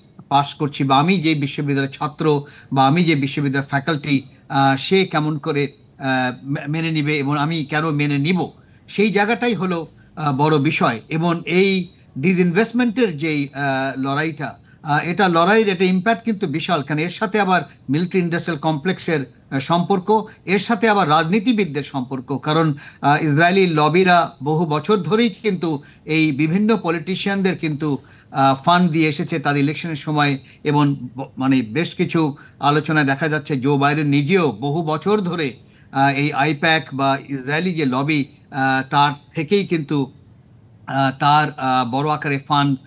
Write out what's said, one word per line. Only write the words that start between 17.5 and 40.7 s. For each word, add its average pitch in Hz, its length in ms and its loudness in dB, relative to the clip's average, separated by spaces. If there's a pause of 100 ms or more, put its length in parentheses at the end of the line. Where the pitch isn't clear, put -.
মিলিটারি 175 280 0
ইন্ডাস্ট্রিয়াল 170 420 -2
কমপ্লেক্সের, 160 600 -2
আহ, - 380 -10
সম্পর্ক, 190 680 0 (180)
এর 190 140 0
সাথে 226 300 0
আবার 202 200 4
রাজনীতিবিদদের 165 760 2
সম্পর্ক। 131 560 -6
কারণ, 156 360 2 (280)
আহ, 147 220 2
ইসরায়েলি 170 420 4
লবিরা 165 760 4
বহু 156 240 0
বছর 151 300 0
ধরেই 208 320 0
কিন্তু 170 540 -4 (220)
এই 156 280 2
বিভিন্ন 180 440 2
পলিটিশিয়ানদের 185 840 -2
কিন্তু, 151 400 -2 (320)
আহ, 165 240 4 (100)
ফান্ড 175 260 4
দিয়ে 156 180 2
এসেছে 147 300 -4
তাদের 143 240 0
ইলেকশনের 156 340 -4
সময় 147 420 0 (260)
এবং 147 320 2 (200)
ব-, 131 120 -12 (100)
মানে 131 240 2
বেশ 139 320 -4
কিছু 165 420 -2 (240)
আলোচনায় 151 460 2
দেখা 139 220 0
যাচ্ছে 151 280 -4
জো 139 220 0
বাইডেন 147 280 0
নিজেও 143 460 2
বহু 143 300 -4
বছর 156 380 0
ধরে, 165 360 -4 (360)
আহ, 135 220 2
এই 147 180 0
আইপ্যাক 156 640 2
বা 135 240 0 (100)
ইসরায়েলি 143 460 -4
যে 156 120 -2
লবি, 139 380 0 (260)
আহ, 135 400 -2
তার 143 220 2 (220)
থেকেই 185 320 0
কিন্তু, 147 460 -2 (760)